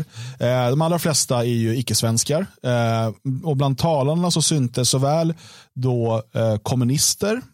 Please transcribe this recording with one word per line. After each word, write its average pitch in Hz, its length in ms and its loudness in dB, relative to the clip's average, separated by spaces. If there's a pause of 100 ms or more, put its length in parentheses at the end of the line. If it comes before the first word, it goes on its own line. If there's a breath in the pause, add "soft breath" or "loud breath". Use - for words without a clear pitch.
(400 loud breath)
Eh, 123 300 2
de 139 120 2
allra 165 180 2
flesta 139 400 0
är 120 40 2
ju 117 340 0
icke-svenskar. 120 680 0 (180)
Eh, 117 480 0 (320)
och 151 140 -2
bland 135 200 0
talarna 165 540 0
så 170 100 0
syntes 127 480 0
såväl 151 440 2 (420 loud breath)
då, 117 480 0 (100)
eh, 113 240 2
kommunister, 143 840 0 (120)